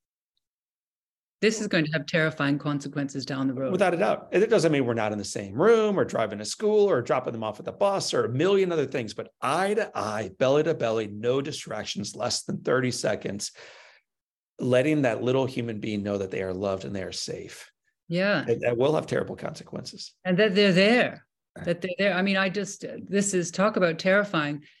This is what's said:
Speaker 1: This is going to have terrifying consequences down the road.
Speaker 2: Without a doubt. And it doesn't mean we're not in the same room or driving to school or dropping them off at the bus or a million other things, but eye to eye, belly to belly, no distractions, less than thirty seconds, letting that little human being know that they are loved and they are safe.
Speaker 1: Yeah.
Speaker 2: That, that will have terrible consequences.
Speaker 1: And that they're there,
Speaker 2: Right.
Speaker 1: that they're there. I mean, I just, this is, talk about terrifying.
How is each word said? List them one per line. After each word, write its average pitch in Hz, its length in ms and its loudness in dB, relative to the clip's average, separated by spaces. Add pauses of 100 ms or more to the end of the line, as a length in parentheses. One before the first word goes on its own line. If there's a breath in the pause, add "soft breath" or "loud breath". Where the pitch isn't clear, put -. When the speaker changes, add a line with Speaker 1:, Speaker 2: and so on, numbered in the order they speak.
(1400)
Speaker 1:
This 220 220 2
is 208 60 -4
going 160 180 2
to 156 60 -6
have 147 120 -2
terrifying 151 540 0
consequences 139 640 -4
down 135 240 -2
the 131 60 -2
road. 135 180 -2
Speaker 2:
Without 185 220 2
a - 20 0
doubt. 190 360 0
And 180 100 4
it 226 80 2
doesn't 165 220 4
mean 139 120 4
we're 120 80 0
not 107 200 0
in 104 60 -4
the 104 60 -6
same 101 300 -8
room 208 440 4
or 127 60 2
driving 104 340 -2
to 104 60 -8
school 208 440 2
or 151 120 2
dropping 131 320 -2
them 113 100 -8
off 107 160 -4
at - 60 -16
the - 80 -8
bus 196 400 0
or 117 140 2
a - 20 -4
million 180 440 2
other 156 120 0
things, 117 300 -6
but - 260 -12
eye 175 320 0
to 208 260 -2
eye, 104 400 -4
belly 139 260 4
to 123 100 0
belly, 113 320 0
no 113 340 -2
distractions, 110 760 -8
less 113 280 -4
than - 180 -8
thirty 131 300 0
seconds, - 640 -4 (1080 loud breath)
letting 135 440 2
that 113 200 0
little 127 240 2
human 117 340 -6
being 107 220 -4
know 101 160 -2
that 95 120 -4
they 95 120 -4
are 92 100 -4
loved 95 320 -4
and 101 100 -8
they 95 80 -6
are 90 100 -10
safe. - 580 -10 (380)
Speaker 1:
Yeah. 180 380 0
Speaker 2:
That, 117 140 0
that 123 160 0
will 139 180 4
have 151 120 0
terrible - 300 -4
consequences. - 760 -12 (120)
Speaker 1:
And 185 140 2
that 208 160 4
they're 202 180 6
there, 202 520 4 (320)
Speaker 2:
Right. - 80 -10
Speaker 1:
that 170 160 -2
they're 185 180 -6
there. 196 160 2
I 185 80 0
mean, 196 140 2
I 190 120 2
just, 190 360 -6 (240)
this 196 260 0
is, 175 160 0
talk 208 260 2
about 165 220 2
terrifying. 175 640 2 (160 loud breath)